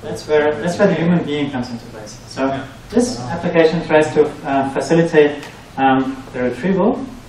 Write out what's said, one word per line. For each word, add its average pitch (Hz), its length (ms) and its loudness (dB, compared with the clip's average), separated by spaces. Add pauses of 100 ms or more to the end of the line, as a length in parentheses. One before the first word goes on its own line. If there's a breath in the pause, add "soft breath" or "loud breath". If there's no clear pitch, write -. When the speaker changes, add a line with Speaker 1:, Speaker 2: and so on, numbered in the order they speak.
Speaker 1:
That's - 260 -10
where, 151 280 2
that's 170 240 -4
where - 80 6
the 170 80 4
human 165 280 2
being 143 280 -4
comes 120 180 -6
into 117 180 -12
place. - 300 -16 (100)
So 135 200 -4
Speaker 2:
Yeah. 135 180 -4 (240)
Speaker 1:
this 240 300 0
Speaker 2:
Wow. - 100 -10
Speaker 1:
application 165 560 2
tries 156 300 2
to, 151 100 6 (220)
uh, 135 260 0
facilitate, 160 720 2 (300)
um, 135 400 2 (160)
the 123 160 -6
retrieval 185 560 0 (240)